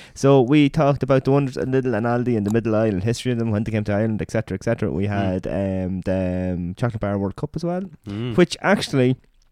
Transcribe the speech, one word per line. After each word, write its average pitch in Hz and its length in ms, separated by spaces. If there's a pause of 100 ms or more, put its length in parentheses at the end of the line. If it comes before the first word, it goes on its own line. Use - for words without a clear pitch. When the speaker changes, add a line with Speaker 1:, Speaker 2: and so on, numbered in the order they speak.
(140)
Speaker 1:
So 139 280
we 143 260
talked 139 340
about 131 220
the 135 60
wonders 135 260
of - 120
Lidl 131 280
and 107 100
Aldi 120 300
and 104 100
the 104 60
Middle 113 240
Island, 104 280
history 117 280
of 117 60
them, 117 120
when 107 140
they 110 80
came 107 120
to 104 100
Ireland, 107 260
et 120 100
cetera, 107 260
et - 80
cetera. 113 260
We 90 160
Speaker 2:
Mm. - 20
Speaker 1:
had, 98 380
um, 95 560
the, 92 520
um, 90 200
chocolate 113 260
bar 101 160
World 98 200
Cup - 200
as 156 80
well, 180 200 (220)
Speaker 2:
Mm. 110 300
Speaker 1:
which - 240
actually, 131 560 (360)